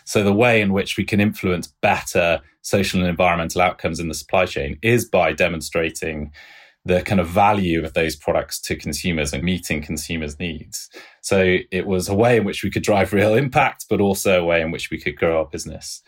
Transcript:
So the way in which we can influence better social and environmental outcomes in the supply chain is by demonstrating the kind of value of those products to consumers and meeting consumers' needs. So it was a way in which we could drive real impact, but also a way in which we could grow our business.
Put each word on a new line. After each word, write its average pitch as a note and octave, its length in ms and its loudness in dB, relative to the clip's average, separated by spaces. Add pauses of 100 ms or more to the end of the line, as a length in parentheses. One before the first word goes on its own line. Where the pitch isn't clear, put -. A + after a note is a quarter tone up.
So - 180 0
the G2+ 100 4
way A2+ 280 4
in G2 120 2
which - 240 -2
we G2 80 -2
can G2+ 160 0
influence G2 460 0
better F2 760 0 (220)
social G2 380 0
and F2+ 80 2
environmental E2+ 520 0
outcomes F2 380 0
in E2+ 80 -6
the D#2 80 -6
supply F#2 320 0
chain C#2 360 -6
is A#2 220 2
by F2 280 2
demonstrating E2 960 -4 (540)
the F2+ 180 2
kind F#2+ 180 0
of E2 80 0
value F#2 560 2
of D#2+ 80 -8
those D#2+ 240 -2
products D#2+ 420 -2
to - 180 -6
consumers D2+ 560 -4
and C#2+ 100 -6
meeting E2+ 400 -4
consumers' D#2 560 -8
needs. - 500 -10 (340)
So F#2 360 2 (120)
it F#2 160 -4
was F#2 220 -2
a G2+ 60 -2
way A#2 240 4
in G2+ 60 2
which - 180 -6
we G2 80 -4
could - 120 -2
drive G2 300 2
real G#2 220 4
impact, C3+ 560 0
but G2+ 100 2
also G2 400 2
a E2+ 40 0
way E2+ 180 2
in E2 80 -2
which - 200 -8
we D#2+ 80 -6
could - 180 -8
grow E2 220 0
our D#2 60 0
business. - 640 -12